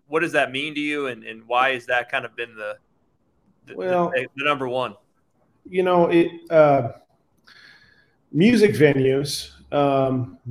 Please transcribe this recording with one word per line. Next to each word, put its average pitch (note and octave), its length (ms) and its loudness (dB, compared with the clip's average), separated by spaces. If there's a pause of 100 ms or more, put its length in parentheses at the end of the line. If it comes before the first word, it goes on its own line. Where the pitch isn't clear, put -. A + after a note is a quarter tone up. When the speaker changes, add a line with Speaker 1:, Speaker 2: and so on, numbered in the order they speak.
Speaker 1:
What D3+ 140 -2
does D#3 120 -4
that C3+ 200 0
mean C#3+ 220 -8
to D3 60 -6
you, D3 280 -6
and, A2+ 140 -12
and A2+ 240 -16
why B2+ 280 0
has B2 100 -10
that B2 260 -4
kind C3 140 -6
of A#2 100 -16
been A#2 220 -12
the, G#2+ 220 -12 (880)
the, - 100 -18
Speaker 2:
Well, F3+ 380 -2
Speaker 1:
the, B2+ 120 -4 (120)
the C#3 60 -8
number C#3 220 -2
one? B2 280 -6 (720)
Speaker 2:
You F#3 140 -2
know, F3+ 240 4
it, E3+ 240 2 (200)
uh, C#3+ 420 4 (1400)
music G#3 380 4
venues, C#3 800 2 (200)
um, C3+ 680 0 (120)